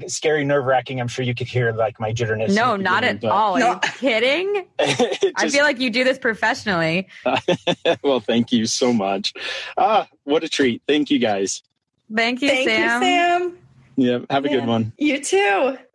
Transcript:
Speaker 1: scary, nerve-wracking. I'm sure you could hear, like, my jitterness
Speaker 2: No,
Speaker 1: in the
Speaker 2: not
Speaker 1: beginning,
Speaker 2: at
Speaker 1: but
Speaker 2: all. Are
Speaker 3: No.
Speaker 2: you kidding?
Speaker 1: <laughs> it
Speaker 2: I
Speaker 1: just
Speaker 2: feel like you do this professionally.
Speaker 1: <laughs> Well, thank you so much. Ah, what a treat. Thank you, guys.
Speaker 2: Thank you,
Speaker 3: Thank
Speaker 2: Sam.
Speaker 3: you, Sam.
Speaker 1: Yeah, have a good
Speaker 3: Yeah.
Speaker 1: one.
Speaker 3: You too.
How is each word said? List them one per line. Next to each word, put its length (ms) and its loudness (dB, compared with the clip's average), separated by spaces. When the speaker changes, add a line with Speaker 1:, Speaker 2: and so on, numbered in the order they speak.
Speaker 1:
scary, 360 0
nerve-wracking. 560 0
I'm 80 -4
sure 160 -6
you 120 -2
could 120 -8
hear, 240 0
like, 280 -2
my 120 -2
jitterness 440 -2
Speaker 2:
No, 180 2
Speaker 1:
in 60 -2
the 40 -4
Speaker 2:
not 180 2
Speaker 1:
beginning, 160 0
Speaker 2:
at 40 -12
Speaker 1:
but 100 0
Speaker 2:
all. 240 2
Are 40 2
Speaker 3:
No. 140 4
Speaker 2:
you 60 -6
kidding? 720 0
Speaker 1:
<laughs> 60 -14
it 560 0
Speaker 2:
I 80 0
Speaker 1:
just 120 -2
Speaker 2:
feel 80 4
like 160 0
you 100 0
do 140 0
this 140 2
professionally. 880 -2
Speaker 1:
<laughs> 800 0
Well, 160 2
thank 320 0
you 140 2
so 260 0
much. 420 0
Ah, 300 2
what 200 0
a 60 -6
treat. 380 0
Thank 220 2
you, 100 2
guys. 420 -2
Speaker 2:
Thank 280 -2
you, 80 2
Speaker 3:
Thank 200 2
Speaker 2:
Sam. 320 2
Speaker 3:
you, 60 2
Sam. 500 2
Speaker 1:
Yeah, 240 2
have 160 0
a 40 0
good 100 0
Speaker 3:
Yeah. 60 -2
Speaker 1:
one. 320 -2
Speaker 3:
You 260 0
too. 540 0